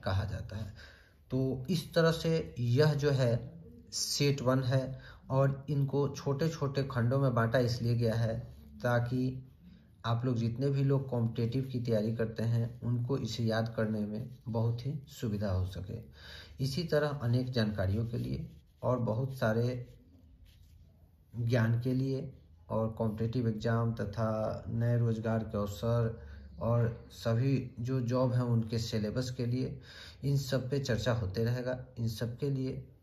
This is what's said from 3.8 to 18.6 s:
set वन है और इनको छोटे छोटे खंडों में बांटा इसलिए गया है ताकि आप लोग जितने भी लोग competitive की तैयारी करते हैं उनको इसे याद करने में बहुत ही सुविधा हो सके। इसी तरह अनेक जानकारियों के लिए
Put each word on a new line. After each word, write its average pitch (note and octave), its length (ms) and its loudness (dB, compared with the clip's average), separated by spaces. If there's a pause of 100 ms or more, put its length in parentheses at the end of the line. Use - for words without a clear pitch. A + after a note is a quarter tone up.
set - 480 0
वन C3 220 4
है C3 360 0 (300)
और C3+ 400 2
इनको C#3 400 2
छोटे C#3+ 400 0
छोटे C#3 420 -2
खंडों B2 280 2
में C3 160 4
बांटा A#2 240 4
इसलिए A#2 360 2
गया A2+ 200 2
है A2+ 240 0 (440)
ताकि B2+ 640 0 (600)
आप A#2 200 0
लोग B2+ 100 2
जितने A#2+ 340 0
भी C#3 140 2
लोग C3+ 260 4
competitive A#2 640 0
की B2 80 -2
तैयारी A2+ 360 2
करते A2 280 -2
हैं A#2 380 0
उनको A#2+ 360 0
इसे - 260 -4
याद A2+ 320 0
करने A2 240 0
में G#2+ 300 -4 (180)
बहुत A#2 380 0
ही C#3 80 -2 (260)
सुविधा G2+ 320 -2
हो F#2 140 2
सके। - 320 -8 (680)
इसी E3+ 200 -2
तरह D3 400 2
अनेक B2 280 2
जानकारियों G#2 560 0
के A#2 100 -6
लिए B2+ 300 -4 (360)